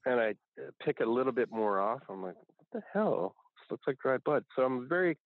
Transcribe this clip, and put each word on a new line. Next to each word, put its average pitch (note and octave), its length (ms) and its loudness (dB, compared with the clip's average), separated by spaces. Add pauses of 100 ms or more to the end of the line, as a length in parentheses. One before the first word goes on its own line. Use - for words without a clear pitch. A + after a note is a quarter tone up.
And B2 140 2
I, A2 100 2 (300)
uh, C#3 120 -12 (120)
pick D3 160 -2
a A#2+ 60 2
little B2+ 260 2
bit B2 200 0
more G#2+ 280 0
off. A2+ 300 0
I'm F#2+ 140 -8
like, F2+ 120 -8
"What - 380 -20
the A3 80 -6 (120)
hell? C#3 420 0 (200)
This - 160 -16
looks - 160 -6
like C3+ 120 -4
dried C3 240 0
blood." C3 200 0 (120)
So C3 80 4
I'm B2+ 260 0
very F3 360 2